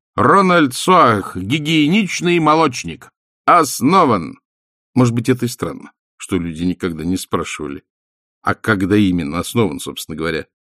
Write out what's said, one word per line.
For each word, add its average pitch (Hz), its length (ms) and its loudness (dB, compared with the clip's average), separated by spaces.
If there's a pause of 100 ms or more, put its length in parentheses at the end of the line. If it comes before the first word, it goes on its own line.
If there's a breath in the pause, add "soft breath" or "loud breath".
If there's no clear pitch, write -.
(160)
«Рональд 165 580 4
Суах, 127 640 2
гигиеничный 160 1000 0
молочник. 151 720 0 (340)
Основан!» 143 960 2 (560)
Может 123 180 4
быть, 120 160 -4
это 123 160 0
и 117 40 -4
странно, - 420 -10 (260)
что - 200 -4
люди 85 260 -6
никогда 87 400 -4
не 90 120 -2
спрашивали, 78 680 -8 (580)
а - 140 -4
когда 101 420 0
именно 87 420 0
основан, 87 400 -4
собственно - 360 -12
говоря. 80 320 -6 (180)